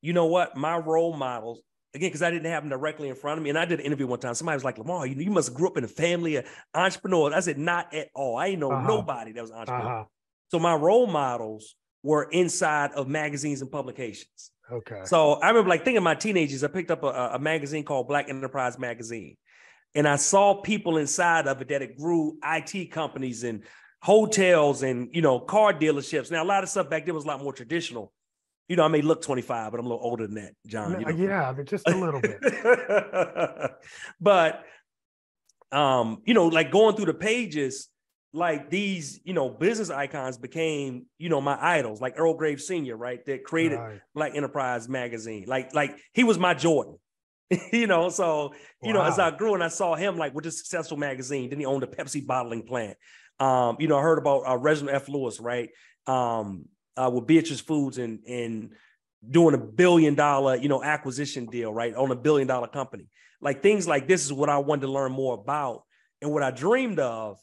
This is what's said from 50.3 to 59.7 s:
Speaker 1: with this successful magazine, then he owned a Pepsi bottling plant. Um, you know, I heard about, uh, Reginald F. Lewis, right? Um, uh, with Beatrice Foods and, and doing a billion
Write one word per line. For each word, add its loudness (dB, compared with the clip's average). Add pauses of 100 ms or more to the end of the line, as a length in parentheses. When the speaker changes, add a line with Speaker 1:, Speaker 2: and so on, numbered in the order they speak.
Speaker 1:
with -8
this -8
successful -8
magazine, -4
then -8
he -4
owned 0
a -8
Pepsi -8
bottling -4
plant. -6 (420)
Um, 4
you 0
know, 6
I 4
heard 6
about, 2
uh, 0
Reginald 2
F. -2
Lewis, -4
right? -4 (360)
Um, -2 (300)
uh, 2
with -2
Beatrice 4
Foods -2
and, -6
and -8 (560)
doing 6
a 2
billion 4